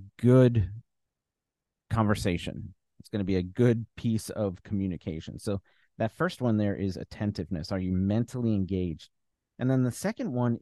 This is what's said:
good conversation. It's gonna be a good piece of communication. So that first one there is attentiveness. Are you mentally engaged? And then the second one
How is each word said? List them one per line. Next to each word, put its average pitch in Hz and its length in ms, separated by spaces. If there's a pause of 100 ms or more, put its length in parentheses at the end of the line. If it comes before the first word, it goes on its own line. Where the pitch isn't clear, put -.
(180)
good 120 540 (1200)
conversation. 101 840 (260)
It's - 100
gonna 104 140
be 95 140
a 90 60
good 117 420 (100)
piece 110 360
of 98 320
communication. 92 760
So 98 220 (360)
that 110 140
first 175 300
one 117 160
there 104 180
is 92 220
attentiveness. 95 720
Are 98 80
you 92 120
mentally 110 640
engaged? 92 560 (500)
And 123 100
then 131 140
the 123 80
second 208 420
one 120 280